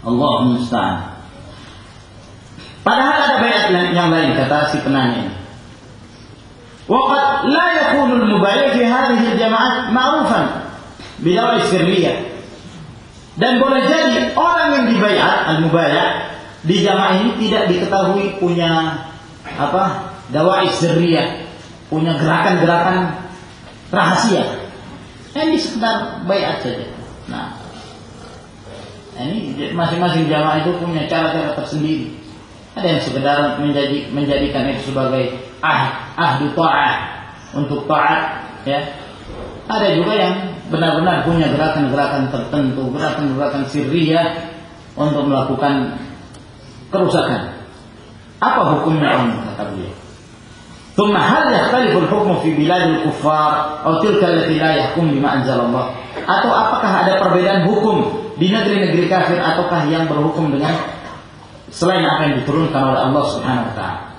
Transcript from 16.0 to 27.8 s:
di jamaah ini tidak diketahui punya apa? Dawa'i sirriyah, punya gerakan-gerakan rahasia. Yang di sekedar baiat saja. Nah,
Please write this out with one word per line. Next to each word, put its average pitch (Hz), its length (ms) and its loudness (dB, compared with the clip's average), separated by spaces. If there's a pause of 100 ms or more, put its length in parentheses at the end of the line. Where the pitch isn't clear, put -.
di 185 240 2
jamaah 196 400 2
ini 240 60 2 (100)
tidak 180 320 2
diketahui 196 640 0
punya 165 640 0 (560)
apa? 185 560 -2 (160)
Dawa'i 180 400 2
sirriyah, 165 720 2 (480)
punya 160 320 0
gerakan-gerakan 170 960 2 (720)
rahasia. 185 800 2 (640)
Yang 311 160 0
di 330 80 2
sekedar 220 720 -2
baiat - 320 0
saja. 117 240 -6 (480)
Nah, - 160 -10 (1800)